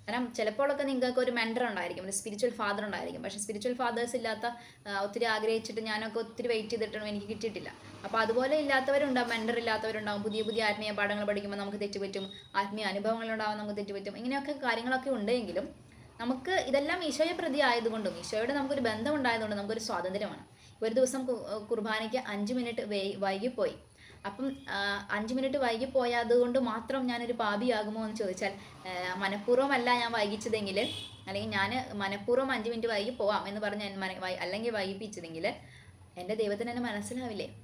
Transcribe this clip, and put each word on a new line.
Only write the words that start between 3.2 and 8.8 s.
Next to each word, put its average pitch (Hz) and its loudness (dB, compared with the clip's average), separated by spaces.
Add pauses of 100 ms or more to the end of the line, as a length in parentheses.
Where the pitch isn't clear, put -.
പക്ഷേ 202 -6
സ്പിരിച്വൽ 220 -4
ഫാദേഴ്സ് 240 0
ഇല്ലാത്ത, 226 -2 (420)
ആ, 196 -2
ഒത്തിരി 202 0
ആഗ്രഹിച്ചിട്ട് 220 0
ഞാനൊക്കെ 220 -2
ഒത്തിരി 226 -4
വെയിറ്റ് 220 2
ചെയ്തിട്ടും 214 -2
എനിക്ക് 202 -4
കിട്ടിയിട്ടില്ല. 208 -6 (320)
അപ്പോൾ 208 0
അതുപോലെ 247 4
ഇല്ലാത്തവരുണ്ടാവും, 277 4